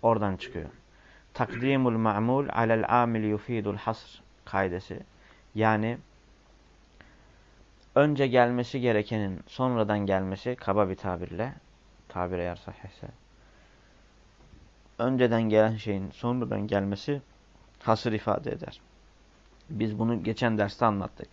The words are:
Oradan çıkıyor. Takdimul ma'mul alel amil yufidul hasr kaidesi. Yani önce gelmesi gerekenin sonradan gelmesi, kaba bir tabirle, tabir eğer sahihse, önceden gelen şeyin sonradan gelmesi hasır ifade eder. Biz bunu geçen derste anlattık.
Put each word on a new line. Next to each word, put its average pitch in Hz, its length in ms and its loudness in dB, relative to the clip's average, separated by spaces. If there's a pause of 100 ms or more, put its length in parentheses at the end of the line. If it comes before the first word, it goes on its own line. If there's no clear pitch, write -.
Oradan 104 340 2
çıkıyor. - 320 -10 (680)
Takdimul 127 600 0
ma'mul 113 520 2
alel 113 540 2
amil 113 220 0
yufidul 104 520 -2
hasr - 460 -8 (220)
kaidesi. 95 560 -4 (540)
Yani 110 440 2 (2000)
önce 143 320 4
gelmesi 123 540 2
gerekenin 107 680 0
sonradan 113 520 0
gelmesi, 98 580 -2
kaba 98 320 0
bir 92 60 -4
tabirle, 90 580 -6 (560)
tabir 90 300 -4
eğer 87 180 -4
sahihse, - 500 -16 (1900)
önceden 120 440 4
gelen 110 340 4
şeyin 98 340 -4
sonradan 117 560 -4
gelmesi 101 560 -2 (600)
hasır 110 300 2
ifade 110 400 -2
eder. - 280 -12 (880)
Biz 107 280 -2
bunu 113 240 0
geçen 110 360 0
derste - 260 0
anlattık. 101 480 -2